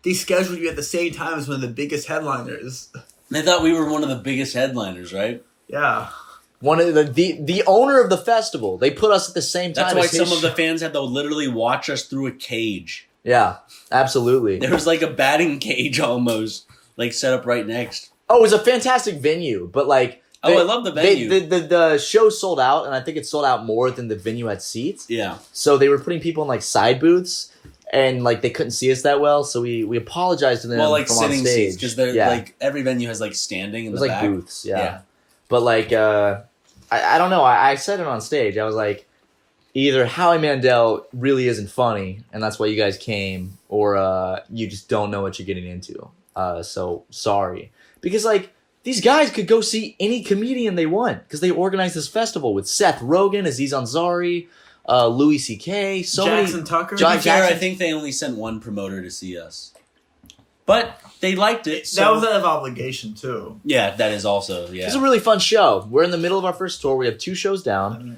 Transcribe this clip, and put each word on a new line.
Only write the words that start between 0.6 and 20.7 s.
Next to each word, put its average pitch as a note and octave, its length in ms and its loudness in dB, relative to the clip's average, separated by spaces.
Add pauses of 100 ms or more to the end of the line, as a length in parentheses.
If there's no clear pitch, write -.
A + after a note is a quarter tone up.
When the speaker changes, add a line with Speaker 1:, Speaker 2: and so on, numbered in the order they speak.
Speaker 1:
at D3+ 60 -8
the D3 80 -8
same E3+ 300 -4
time D#3+ 260 -6
as C3 80 -8
one C#3+ 80 -6
of C3 60 -6
the B2+ 60 -6
biggest C#3+ 400 -6
headliners. B2+ 800 -8 (420)
Speaker 2:
They D#3 100 -2
thought E3+ 220 4
we E3 100 4
were D#3 160 0
one D3+ 140 -2
of C#3 60 -4
the B2+ 60 -4
biggest B2+ 380 -6
headliners, G#2 580 -4
right? G#2+ 300 -6 (260)
Speaker 1:
Yeah. A#2+ 420 -2 (560)
Speaker 3:
One D#3+ 160 4
of E3+ 120 4
the, D3+ 120 6
the, D3+ 360 0
the F3 260 0
owner B3+ 340 6
of G3+ 80 4
the F#3+ 80 2
festival. D3+ 600 -2
They C3 140 2
put G#3 200 2
us F#3+ 180 2
at - 60 -10
the E3+ 60 -2
same F3+ 320 -4
Speaker 2:
That's - 160 0
Speaker 3:
time F3+ 80 2
Speaker 2:
why F3 80 4
Speaker 3:
as E3+ 60 0
his E3+ 160 2
Speaker 2:
some F3 80 0
of D#3+ 60 -2
the E3 80 0
Speaker 3:
show. - 60 -6
Speaker 2:
fans E3 260 0
had D#3 120 -6
to C#3+ 80 -2
literally C#3+ 460 -4
watch A#2+ 420 -2
us C3+ 160 -6
through C3+ 220 -6
a A#2+ 40 -6
cage. A2+ 760 -8 (160)
Speaker 3:
Yeah, A2+ 340 2 (340)
absolutely. B2 680 2
Speaker 2:
There B2+ 120 0
was, D#3 160 0
like, E3 140 2
a D#3+ 80 -2
batting C#3+ 500 0
cage B2+ 400 -4
almost, A#2+ 640 -2 (320)
like, A#2+ 160 -4
set C3 200 0
up B2+ 120 -2
right A#2+ 200 -2
next. A2+ 440 -8 (200)
Speaker 3:
Oh, A#3 80 8
it A#3 40 10
was G#3 120 8
a G#3 60 6
fantastic B3 560 2
venue, C#3 560 -2
but, C3+ 160 0
like, C3 340 2 (220)
Speaker 2:
Oh, D#3 60 4
Speaker 3:
they, F3 100 8
Speaker 2:
I - 40 6
love A#3 200 0